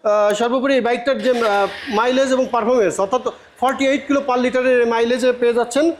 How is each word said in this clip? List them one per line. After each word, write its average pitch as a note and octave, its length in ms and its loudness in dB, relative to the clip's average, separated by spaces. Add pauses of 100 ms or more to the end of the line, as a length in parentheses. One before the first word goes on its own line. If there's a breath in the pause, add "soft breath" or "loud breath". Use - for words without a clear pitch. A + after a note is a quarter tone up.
আহ, G#3 300 2
সর্বোপরি B3 400 0
এই C4 60 2
বাইকটার A#3+ 420 -2
যে, B3 80 0
আহ, G#3 380 0 (200)
মাইলেজ B3+ 440 0
এবং B3+ 180 0
পারফরমেন্স, A3+ 500 0
অর্থাৎ G3+ 220 -2 (380 loud breath)
ফর্টি C4 260 0
এইট C#4 200 0
কিলো C#4 220 0
per B3 80 0
লিটারের B3+ 500 2
মাইলেজে A#3 460 0
পেয়ে A#3+ 220 0
যাচ্ছেন B3 460 0